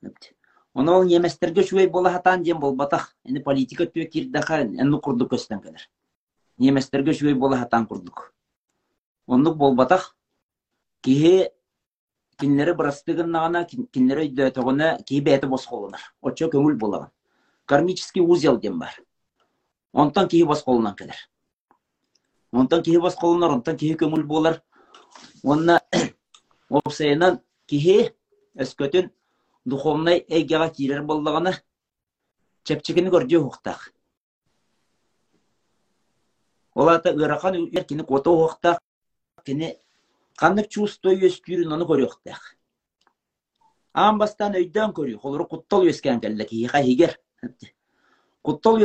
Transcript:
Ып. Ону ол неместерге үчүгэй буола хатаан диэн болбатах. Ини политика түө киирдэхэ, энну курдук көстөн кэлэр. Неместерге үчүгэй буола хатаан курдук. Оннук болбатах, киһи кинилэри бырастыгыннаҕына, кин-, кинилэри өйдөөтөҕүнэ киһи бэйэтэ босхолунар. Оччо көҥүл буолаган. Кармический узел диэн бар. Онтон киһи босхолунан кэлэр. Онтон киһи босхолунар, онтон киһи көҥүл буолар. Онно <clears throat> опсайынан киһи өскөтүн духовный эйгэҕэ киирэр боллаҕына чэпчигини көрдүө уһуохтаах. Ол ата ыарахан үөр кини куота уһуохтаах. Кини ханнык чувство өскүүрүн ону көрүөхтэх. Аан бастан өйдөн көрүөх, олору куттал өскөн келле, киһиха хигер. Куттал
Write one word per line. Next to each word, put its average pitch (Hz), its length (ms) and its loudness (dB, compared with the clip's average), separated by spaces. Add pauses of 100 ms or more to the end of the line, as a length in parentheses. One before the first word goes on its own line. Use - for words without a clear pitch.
Ып. - 140 -18 (580)
Ону 147 200 2
ол 185 100 6
неместерге 175 580 0
үчүгэй 185 280 2
буола 180 220 0
хатаан 180 320 0
диэн 160 160 -2
болбатах. 139 560 -4 (100)
Ини 139 140 -6
политика 139 440 -2
түө 165 240 -6
киирдэхэ, 147 720 -4
энну 143 220 0
курдук 123 320 -2
көстөн - 300 -6
кэлэр. - 200 -20 (720)
Неместерге 139 540 2
үчүгэй 143 220 0
буола 131 240 0
хатаан 117 300 -2
курдук. 92 460 -16 (920)
Оннук 151 300 2
болбатах, 135 580 2 (840)
киһи 160 480 4 (880)
кинилэри 143 340 0
бырастыгыннаҕына, 165 920 -2
кин-, 127 220 -10
кинилэри 139 420 0
өйдөөтөҕүнэ 135 800 0
киһи 139 140 -2
бэйэтэ 147 260 2
босхолунар. 117 540 -8 (200)
Оччо 143 260 -4
көҥүл 143 300 2
буолаган. 95 340 -6 (540)
Кармический 175 560 0
узел 151 360 2
диэн 92 220 -8
бар. - 140 -12 (1000)
Онтон 151 360 2
киһи 170 160 2
босхолунан 123 520 0
кэлэр. - 240 -18 (1300)
Онтон 131 320 2
киһи 165 140 4
босхолунар, 170 540 0
онтон 156 260 -2
киһи 156 180 -2
көҥүл 156 280 -2
буолар. 156 400 -2 (800)
Онно 160 380 4 (100)
<clears throat> - 800 -8
опсайынан 151 720 0 (260)
киһи 180 460 2 (420)
өскөтүн 143 560 -4 (540)
духовный 156 640 -2
эйгэҕэ 156 480 0
киирэр 139 280 -4
боллаҕына 156 480 -2 (1120)
чэпчигини 160 440 -2
көрдүө 160 300 2
уһуохтаах. 120 420 -8 (3000)
Ол 147 140 4
ата 165 200 2
ыарахан 156 460 -2
үөр 170 300 -4
кини 151 180 -8
куота 175 280 0
уһуохтаах. 165 480 0 (720)
Кини 151 200 -6 (680)
ханнык 196 320 2
чувство 202 400 -4
өскүүрүн 180 640 0
ону 165 160 -4
көрүөхтэх. - 480 -2 (1600)
Аан 208 240 4
бастан 208 380 -2
өйдөн 180 340 -2
көрүөх, 127 320 -8
олору 143 240 -6
куттал 180 400 0
өскөн 123 320 -2
келле, 107 240 -6
киһиха 120 400 -2
хигер. 139 300 4 (1300)
Куттал 220 400 2